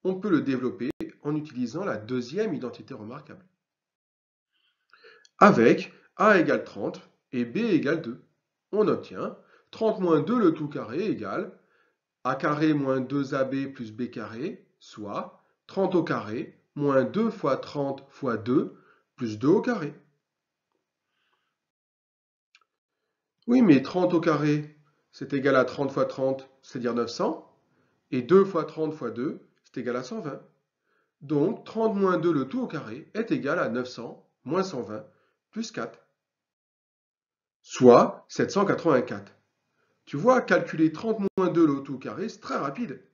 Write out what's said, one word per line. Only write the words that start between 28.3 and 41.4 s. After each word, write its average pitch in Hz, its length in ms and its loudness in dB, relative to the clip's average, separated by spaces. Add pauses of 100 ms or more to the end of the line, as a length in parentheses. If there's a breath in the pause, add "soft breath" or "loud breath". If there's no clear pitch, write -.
fois 165 200 -2
trente 156 300 -6
fois 120 160 -8
deux, 123 360 -8 (180)
c'est - 160 -12
égal 120 160 -4
à 127 60 -4
cent 226 180 -10
vingt. 143 200 -12 (800)
Donc, 151 440 0
trente 220 300 0
moins 190 220 4
deux 165 160 2
le 131 140 2
tout 254 160 -4
au 214 40 -4
carré 127 460 -10
est 220 200 -6
égal 139 260 0
à 143 100 0
neuf 120 200 -4
cents - 380 -14 (180)
moins 165 180 0
cent 139 200 -6
vingt 104 220 -10 (460 soft breath)
plus 226 200 -8
quatre, - 300 -10 (1600)
soit - 680 6
sept 123 220 -2
cent 196 140 2
quatre-vingt-quatre. 123 680 0 (720)
Tu 143 100 -10
vois, 240 240 4
calculer 170 500 2
trente 220 280 -4 (180)
moins 185 120 2